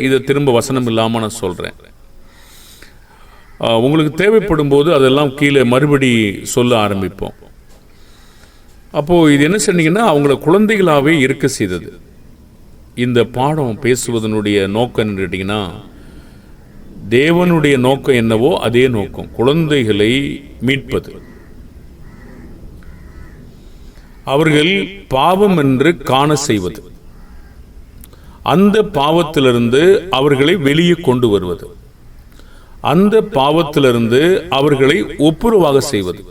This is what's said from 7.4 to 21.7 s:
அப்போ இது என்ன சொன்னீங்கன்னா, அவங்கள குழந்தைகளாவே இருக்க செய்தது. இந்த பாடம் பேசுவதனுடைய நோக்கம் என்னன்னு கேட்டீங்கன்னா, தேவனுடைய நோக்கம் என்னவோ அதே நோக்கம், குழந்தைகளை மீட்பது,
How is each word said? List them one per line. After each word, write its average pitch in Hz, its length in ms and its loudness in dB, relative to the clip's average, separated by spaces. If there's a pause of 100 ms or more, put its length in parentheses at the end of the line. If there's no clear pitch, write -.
அப்போ 156 180 0 (160)
இது 139 160 2
என்ன 196 160 0
சொன்னீங்கன்னா, 180 480 0
அவங்கள 143 220 2 (120)
குழந்தைகளாவே 175 680 2 (120)
இருக்க 131 320 -2
செய்தது. 90 340 -6 (1120)
இந்த 120 160 0 (140)
பாடம் 131 480 -2
பேசுவதனுடைய 110 760 -2 (180)
நோக்கம் 120 260 -2
என்னன்னு 101 200 -4
கேட்டீங்கன்னா, 95 380 -6 (1600)
தேவனுடைய 160 580 2 (120)
நோக்கம் 131 360 0
என்னவோ 113 280 2 (160)
அதே 120 180 4 (120)
நோக்கம், 92 320 -8 (100)
குழந்தைகளை 127 720 0 (540)
மீட்பது, 135 460 -4 (3250)